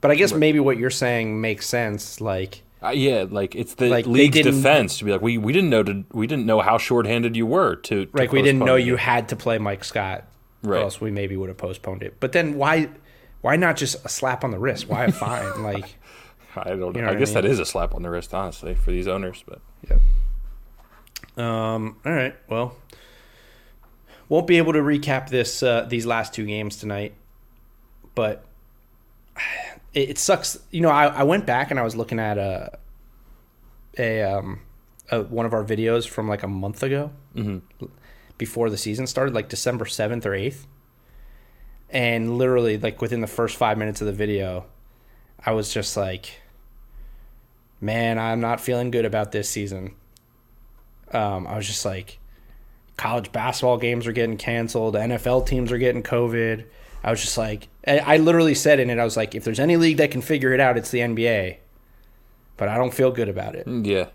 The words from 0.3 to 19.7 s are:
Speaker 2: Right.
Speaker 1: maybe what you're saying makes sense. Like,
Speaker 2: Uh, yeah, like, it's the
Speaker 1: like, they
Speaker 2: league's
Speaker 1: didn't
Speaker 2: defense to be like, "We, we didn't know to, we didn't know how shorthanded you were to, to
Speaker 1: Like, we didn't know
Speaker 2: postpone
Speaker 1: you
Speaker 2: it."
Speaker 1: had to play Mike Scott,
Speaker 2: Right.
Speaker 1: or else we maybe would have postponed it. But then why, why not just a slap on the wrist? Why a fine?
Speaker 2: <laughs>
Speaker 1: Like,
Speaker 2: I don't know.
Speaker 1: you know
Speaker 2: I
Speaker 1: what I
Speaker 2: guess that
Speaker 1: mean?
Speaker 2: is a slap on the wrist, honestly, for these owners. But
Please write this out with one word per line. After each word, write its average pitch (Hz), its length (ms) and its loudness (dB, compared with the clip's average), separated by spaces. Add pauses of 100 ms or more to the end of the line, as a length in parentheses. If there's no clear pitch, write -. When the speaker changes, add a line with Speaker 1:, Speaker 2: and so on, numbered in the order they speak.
Speaker 2:
Right. 160 80 0
Speaker 1:
maybe 156 200 6
what 135 180 4
you're 123 120 0
saying 113 500 0
makes 110 280 -4
sense. 110 520 -4
Like, 95 440 -4 (200)
Speaker 2:
Uh, 90 60 -2
yeah, 131 400 2
like, 101 240 -2
it's 120 220 -6
the 123 140 4
Speaker 1:
like, 120 160 2
they 123 60 0
Speaker 2:
league's 139 260 8
Speaker 1:
didn't 139 180 6
Speaker 2:
defense 135 420 4
to - 80 -6
be 101 60 2
like, 95 100 0
"We, 117 160 2
we 110 160 0
didn't 180 160 4
know 110 140 6
to, 98 200 -2 (100)
we 110 120 0
didn't 131 220 -2
know 110 140 6
how 107 180 4
shorthanded 117 580 2
you 113 80 0
were 131 300 2
to, 98 320 -4
to - 40 -18
Speaker 1:
Like, 127 200 0
we 135 100 4
didn't 135 180 6
know 127 60 4 (120)
Speaker 2:
postpone 123 100 2
Speaker 1:
you 123 80 2
Speaker 2:
it." 120 60 -2
Speaker 1:
had 120 280 0
to 120 60 -2
play 113 240 -2
Mike 101 240 -4
Scott, 95 420 -6 (380)
Speaker 2:
Right. 98 160 2
Speaker 1:
or - 20 2
else 98 180 -4
we 110 120 -4
maybe 98 260 -4
would 95 120 -6
have 95 100 -14
postponed 95 420 -8
it. - 180 -12
But 135 120 -4
then 160 240 0
why, 151 340 2 (520)
why 135 160 2
not 170 200 2
just - 260 -4
a 120 60 -10
slap 127 340 -4
on 135 60 -2
the 101 80 -6
wrist? 117 320 -4
Why 120 160 0
a - 60 4
fine? 113 500 -4
Speaker 2:
<laughs> - 0 -
Speaker 1:
Like, 101 340 -8 (600)
Speaker 2:
I 95 140 -8
don't 95 100 -4
know. 90 80 -4
Speaker 1:
you 90 60 -6
know 117 80 -4
Speaker 2:
I 117 100 -2
Speaker 1:
what 101 60 0
I - 20 -4
Speaker 2:
guess 107 140 2
that 104 100 2
Speaker 1:
mean? 113 100 4
Speaker 2:
is 110 60 2
a 80 60 0
slap - 280 -2
on 67 80 -6
the 87 80 -6
wrist, 87 240 -6
honestly, 90 400 -6
for - 160 2
these 90 180 -2
owners. 92 400 -6
But - 140 -18 (260)